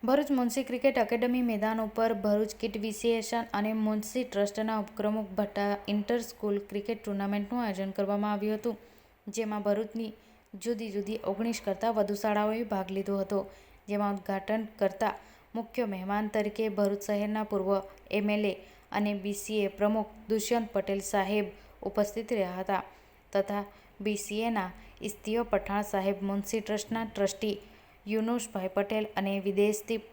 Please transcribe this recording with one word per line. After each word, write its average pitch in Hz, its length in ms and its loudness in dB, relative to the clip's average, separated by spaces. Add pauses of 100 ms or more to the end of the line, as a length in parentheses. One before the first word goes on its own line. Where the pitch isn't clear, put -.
ભરૂચ 285 220 4 (100)
મુનસી 247 300 0
ક્રિકેટ 254 340 4
એકેડમી 247 480 2
મેદાન 220 340 2
ઉપર 226 300 2 (100)
ભરૂચ 214 360 2
કિટ 220 200 -2
એસોસિએશન 226 680 0 (120)
અને 214 120 2 (160)
મુનસી 214 380 0
ટ્રસ્ટના 214 580 0
ઉપક્રમુખ 214 560 -2
ભટ્ટા 202 320 0 (240)
ઇન્ટર 233 340 0
સ્કૂલ 202 400 -2
ક્રિકેટ 208 340 -6
ટુર્નામેન્ટનું 202 640 -2
આયોજન 196 320 -4
કરવામાં 202 380 0
આવ્યું 214 240 0
હતું, 220 180 -2 (580)
જેમાં 214 320 -2
ભરૂચની 220 460 0 (500)
જુદી 226 320 -2
જુદી 202 240 -2 (120)
ઓગણીસ 220 360 -2
કરતાં 214 320 0
વધુ 202 240 2
શાળાઓએ 214 480 2
ભાગ 190 260 -2
લીધો 196 280 0
હતો, 196 200 0 (440)
જેમાં 202 280 2
ઉદ્ઘાટન 208 640 -2
કરતા 196 400 2 (380)
મુખ્ય 226 360 -2
મહેમાન 202 400 -2
તરીકે 214 460 0
ભરૂચ 202 220 4 (100)
શહેરના 208 400 0
પૂર્વ 190 180 0 (500)
એમ 208 100 2
એલ 208 220 2
એ - 60 -4 (400)
અને 208 140 2 (120)
બી 202 160 -2
સી 214 240 -2
એ 196 140 2
પ્રમુખ 214 340 2 (180)
દુષ્યંત 220 440 2
પટેલ 196 340 0
સાહેબ 202 400 2 (400)
ઉપસ્થિત 208 480 0
રહ્યા 185 240 0
હતા 190 240 0 (500)
તથા 202 300 2 (400)
બી 208 120 2 (100)
સી 208 120 -4 (120)
એના 202 200 0 (380)
ઇસ્તિયો 214 420 -2
પઠાણ 202 420 2
સાહેબ, 196 380 2
મુનસી 202 320 -2
ટ્રસ્ટના 220 460 -2
ટ્રસ્ટી 202 480 0 (560)
યુનુસભાઈ 220 680 0
પટેલ 214 320 0 (100)
અને 196 140 2 (140)
વિદેશથી 208 520 2 (140)